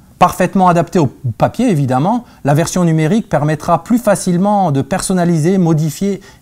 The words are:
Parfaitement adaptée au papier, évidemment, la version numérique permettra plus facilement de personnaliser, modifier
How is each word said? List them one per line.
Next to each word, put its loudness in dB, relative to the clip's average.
Parfaitement 0
adaptée 0
au 2
papier, -2
évidemment, 0
la 2
version 0
numérique 0
permettra -2
plus 0
facilement 0
de 0
personnaliser, 0
modifier 0